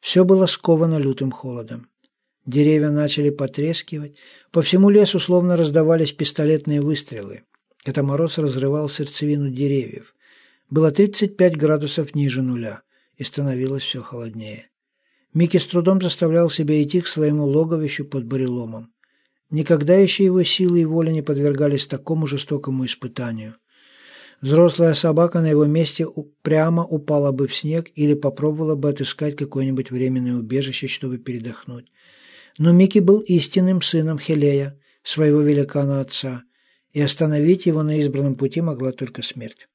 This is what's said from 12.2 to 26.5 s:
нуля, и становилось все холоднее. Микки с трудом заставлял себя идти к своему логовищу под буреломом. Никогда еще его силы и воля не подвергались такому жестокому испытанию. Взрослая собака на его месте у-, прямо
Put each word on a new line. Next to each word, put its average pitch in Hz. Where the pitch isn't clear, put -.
нуля, 117
и -
становилось 135
все -
холоднее. 110
Микки 170
с -
трудом 180
заставлял 170
себя 151
идти 147
к 170
своему 151
логовищу 156
под 139
буреломом. 123
Никогда 156
еще 196
его 185
силы 175
и 165
воля 160
не 156
подвергались 143
такому 160
жестокому 135
испытанию. 117
Взрослая 165
собака 170
на 160
его 151
месте 156
у-, -
прямо 160